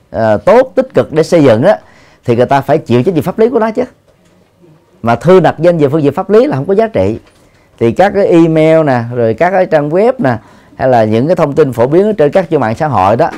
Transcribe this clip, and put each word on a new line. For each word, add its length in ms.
ờ, 260
tốt, 380
tích 180
cực 200
để 100
xây 200
dựng 200
á, 160
thì 100
người 100
ta 160
phải 160
chịu 260
trách 120
nhiệm 80
pháp 160
lý 100
của 100
nó 120
chứ. 120
Mà 140
thư 240
nặc 200
danh 180
về 120
phương 140
diện 100
pháp 160
lý 180
là 80
không 100
có 100
giá 120
trị. 320
Thì 120
các 240
cái 120
email 580
nè, 180
rồi 200
các 160
cái 160
trang 240
web 280
nè, 200
hay 120
là 160
những 240
cái 80
thông 180
tin 200
phổ 140
biến 180
ở 120
trên 140
các 180
trang 100
mạng 160
xã 120
hội 300
đó, 200